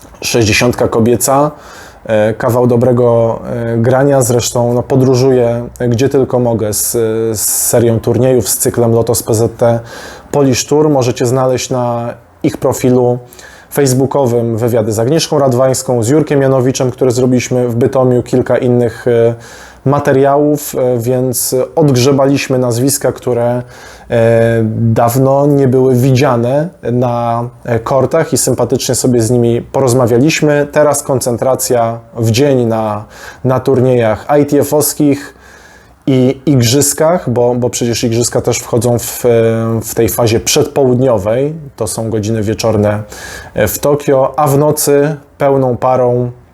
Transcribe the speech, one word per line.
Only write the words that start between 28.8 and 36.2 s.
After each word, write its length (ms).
sobie 280
z 80
nimi 320
porozmawialiśmy. 1080
Teraz 300
koncentracja 1000
w 140
dzień 360
na, 380
na 160
turniejach 640
I 40
T 120
F-owskich 760
i 380